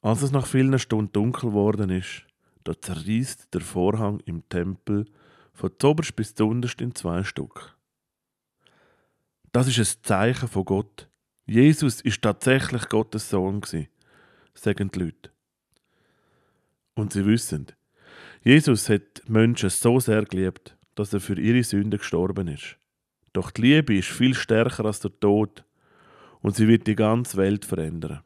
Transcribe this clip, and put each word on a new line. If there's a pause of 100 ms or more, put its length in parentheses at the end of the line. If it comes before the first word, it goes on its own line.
Als
es
nach
vielen
Stunden
dunkel
geworden
ist, (380)
da
zerreißt
der
Vorhang
im
Tempel (480)
von
zoberst
bis
zunderst
in
zwei
Stück. (1800)
„Das
ist
ein
Zeichen
von
Gott. (360)
Jesus
ist
tatsächlich
Gottes
Sohn
gsi“, (640)
sagen
die
Leute. (1600)
Und
sie
wissen, (760)
Jesus
hat
Menschen
so
sehr
geliebt, (180)
dass
er
für
ihre
Sünden
gestorben
ist. (560)
Doch
die
Liebe
ist
viel
stärker
als
der
Tod (720)
und
sie
wird
die
ganze
Welt
verändern.